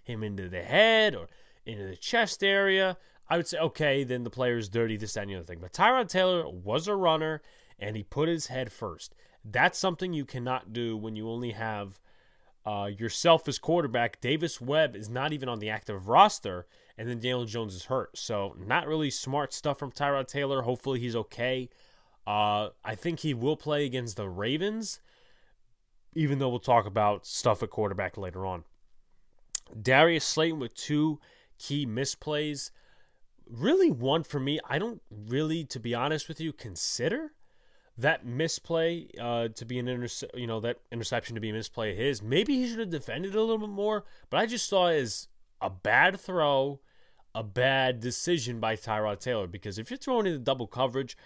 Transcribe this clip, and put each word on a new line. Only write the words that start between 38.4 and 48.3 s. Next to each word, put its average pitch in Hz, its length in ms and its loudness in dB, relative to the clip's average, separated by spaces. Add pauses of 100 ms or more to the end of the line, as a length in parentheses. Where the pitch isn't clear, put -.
uh, 117 300 0
to 113 160 -10
be 120 140 -6
an 123 100 -2
interce-, 120 340 -4 (120)
you 123 120 -6
know, 113 140 -2
that 117 180 -4 (140)
interception 117 420 -4
to 110 60 -6
be 110 100 -4
a 107 40 -4
misplay 110 380 -4
of 92 60 -6
his. 120 240 -2
Maybe 180 320 2
he 254 140 2
should 226 100 -4
have 214 120 -4
defended 160 440 -6
a 214 60 2
little 226 180 0
bit 214 120 -6
more, 208 340 -2 (240)
but 151 100 0
I 226 80 4
just 226 220 -4
saw 180 200 4
it 160 120 4
as 117 260 -4 (340)
a 98 100 -2
bad 131 500 4
throw, 143 600 2 (540)
a 113 100 -4
bad 127 560 2
decision 120 580 -2